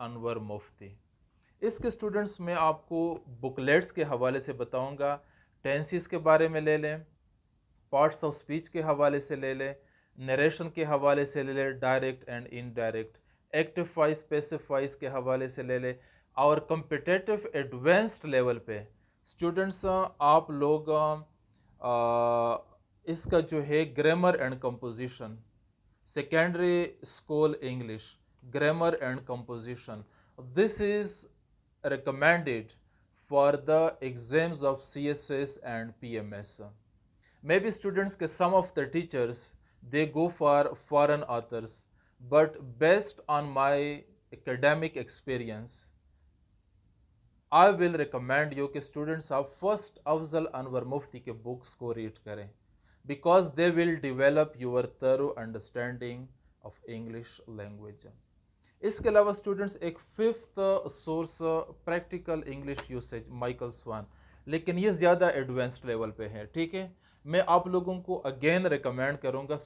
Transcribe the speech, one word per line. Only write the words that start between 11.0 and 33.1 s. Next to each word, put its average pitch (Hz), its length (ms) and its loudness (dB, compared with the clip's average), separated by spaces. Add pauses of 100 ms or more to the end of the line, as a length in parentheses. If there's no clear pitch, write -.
से 139 160 -4
ले 135 100 -4
लें, 135 280 -2
डायरेक्ट 131 500 0
and 120 160 -10 (160)
इनडायरेक्ट, 113 560 -6 (340)
एक्टिव 165 440 0
वॉइस, 156 260 2
पैसिव 151 380 -4 (100)
वॉइस 139 240 -2
के 135 140 -8 (100)
हवाले 131 300 0
से 131 140 -10
ले 123 160 -2
लें, 127 160 -6 (420)
और 151 240 6 (120)
कॉम्पिटिटिव 185 800 -2
एडवांस्ड 151 720 2
लेवल 123 300 2 (120)
पे 104 160 -8 (400)
स्टूडेंट्स, 185 600 -2
आप 160 640 4
लोग, 151 400 0
आ, 151 1000 -4 (1120)
इसका 165 340 0
जो 160 220 -2
है 147 220 2 (100)
ग्रामर 170 500 4
and 131 180 -4
कंपोजिशन, 123 760 -8 (720)
सेकेंडरी 175 960 2
स्कूल 151 580 0
इंग्लिश, 120 440 -8 (480)
grammar 160 360 2 (180)
and 127 180 -6
composition, 120 800 -10 (500)
this 214 320 2
is 208 260 0 (720)
recommended 139 880 0 (580)